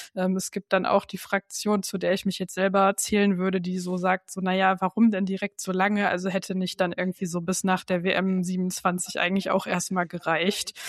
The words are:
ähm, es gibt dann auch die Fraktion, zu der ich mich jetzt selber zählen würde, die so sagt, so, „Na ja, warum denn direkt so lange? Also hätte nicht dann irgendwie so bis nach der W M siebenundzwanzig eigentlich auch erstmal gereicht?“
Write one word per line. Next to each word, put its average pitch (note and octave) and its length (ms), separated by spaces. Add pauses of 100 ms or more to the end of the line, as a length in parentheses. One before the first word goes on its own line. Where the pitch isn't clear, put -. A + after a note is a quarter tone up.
(140)
ähm, F#3 220
es - 160
gibt - 200
dann F#3 140
auch - 200
die - 120
Fraktion, G3+ 640
zu - 160
der F3 140
ich G3 120
mich F#3+ 140
jetzt F#3 160
selber G3 420
zählen G3+ 400
würde, F#3 240
die F#3 200
so F3+ 160
sagt, F#3 340
so, F#3+ 100
„Na F#3 140
ja, F#3+ 260
warum A3 300
denn F#3+ 160
direkt F#3+ 340
so F#3+ 120
lange? G3+ 360
Also F3+ 200
hätte F#3 260
nicht F#3 260
dann F3+ 120
irgendwie F3+ 340
so F3 140
bis F3+ 240
nach F#3 180
der F3 220
W F#3 80
M F#3 320
siebenundzwanzig F3+ 760
eigentlich F#3 320
auch G3 160
erstmal F3+ 400
gereicht?“ E3 680 (140)